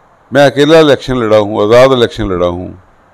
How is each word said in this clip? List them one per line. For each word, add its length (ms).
मैं 180
अकेला 280
इलेक्शन 380
लड़ा 200
हूँ, 260
आज़ाद 300
इलेक्शन 320
लड़ा 220
हूँ, 360